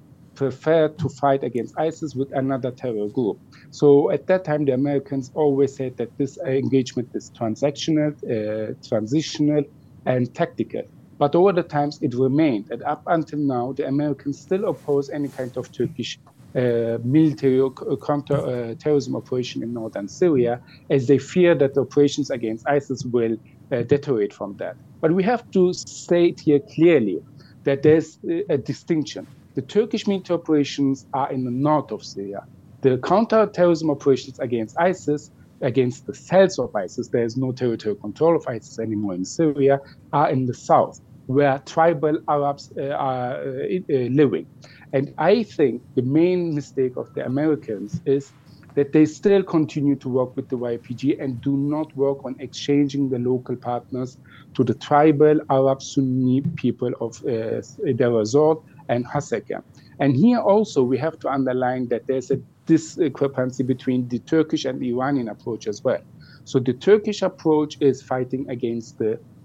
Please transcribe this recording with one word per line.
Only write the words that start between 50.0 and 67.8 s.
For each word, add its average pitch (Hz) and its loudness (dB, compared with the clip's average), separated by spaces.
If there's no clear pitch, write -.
work 123 -2
with 135 -8
the 131 -4
Y 120 -4
P 120 -12
G 131 -2
and 131 -6
do 139 0
not 151 -4
work 139 -2
on 127 -10
exchanging 139 -2
the 127 -2
local 127 -2
partners 123 -8
to 135 4
the 214 2
tribal 151 6
Arab 135 2
Sunni 127 0
people 127 -2
of, 117 -8
uh, 113 -2
Deir 120 2
ez-Zor 151 2
and 123 -2
Hasaka. - -6
And 139 4
here 233 6
also 202 2
we 123 2
have 160 -4
to - -6
underline 127 -2
that 117 -2
there's 131 -2
a 127 0
discrepancy 139 0
between 127 -2
the 120 -4
Turkish 156 0
and 131 -4
the 131 -4
Iranian 127 -2
approach 110 -10
as 104 -6
well. 120 0
So - -2
the 123 0
Turkish 208 2
approach 151 0
is 135 2